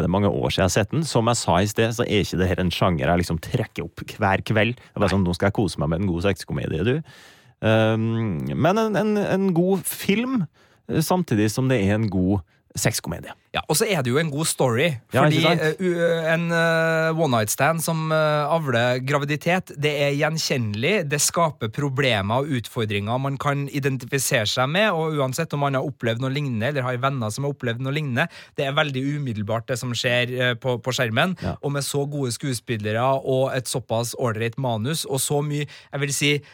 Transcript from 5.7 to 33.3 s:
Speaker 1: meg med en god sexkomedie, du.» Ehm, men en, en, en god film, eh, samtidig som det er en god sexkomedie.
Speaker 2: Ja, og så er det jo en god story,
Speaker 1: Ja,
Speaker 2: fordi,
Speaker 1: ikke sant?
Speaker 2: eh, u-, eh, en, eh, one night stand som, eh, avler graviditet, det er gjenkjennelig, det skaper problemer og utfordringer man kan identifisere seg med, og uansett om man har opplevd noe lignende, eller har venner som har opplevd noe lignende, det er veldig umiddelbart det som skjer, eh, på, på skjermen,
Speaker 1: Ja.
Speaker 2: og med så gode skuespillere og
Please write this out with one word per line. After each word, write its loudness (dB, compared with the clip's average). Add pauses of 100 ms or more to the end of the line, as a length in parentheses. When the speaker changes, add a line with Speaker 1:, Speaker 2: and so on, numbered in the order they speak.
Speaker 1:
meg 0
med 0
en 0
god -2
sexkomedie, -2
du.» 2 (720)
Ehm, 2 (100)
men 2
en, 0
en, 2
en 0
god 2
film, -2 (420)
eh, 0
samtidig 2
som 0
det 4
er 4
en 0
god 2 (320)
sexkomedie. -4 (220)
Speaker 2:
Ja, -2
og 2
så 2
er 0
det 0
jo 2
en 0
god -4
story, 2 (240)
Speaker 1:
Ja, 2
Speaker 2:
fordi, 4
Speaker 1:
ikke 4
sant? 2
Speaker 2:
eh, 0
u-, 2
eh, 2
en, 2 (100)
eh, 2
one 2
night 2
stand 2
som, -2 (100)
eh, 2 (100)
avler 2
graviditet, -2 (100)
det 2 (100)
er 2
gjenkjennelig, 0
det 0
skaper 0
problemer 0
og -4
utfordringer -2
man -4
kan 0 (100)
identifisere 0
seg 0
med, 2
og -2
uansett -2
om 0
man 0
har 0
opplevd -2
noe -2
lignende, -2
eller -2
har -4
venner -2
som -4
har -4
opplevd -4
noe -4
lignende, 0 (320)
det -2
er -2
veldig 0 (140)
umiddelbart -4
det -2
som -4
skjer, 0
eh, 2
på, -2
på -4
skjermen, 0
Speaker 1:
Ja. -4
Speaker 2:
og -2
med -4
så -2
gode -4
skuespillere -4 (180)
og 0